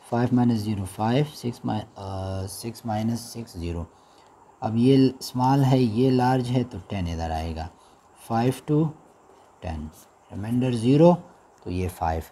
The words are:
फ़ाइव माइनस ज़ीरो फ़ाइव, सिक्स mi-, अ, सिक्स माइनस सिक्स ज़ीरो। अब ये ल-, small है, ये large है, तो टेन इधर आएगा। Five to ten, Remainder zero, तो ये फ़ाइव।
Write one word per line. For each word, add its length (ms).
फ़ाइव 220
माइनस 260
ज़ीरो 260
फ़ाइव, 400
सिक्स 340
mi-, 260
अ, 480
सिक्स 400
माइनस 340
सिक्स 360
ज़ीरो। 300
अब 140
ये 200
ल-, 260
small 380
है, 220
ये 280
large 380
है, 160
तो 140
टेन 300
इधर 220
आएगा। 400
Five 240
to 360
ten, 280
Remainder 420
zero, 400
तो 60
ये 180
फ़ाइव। 440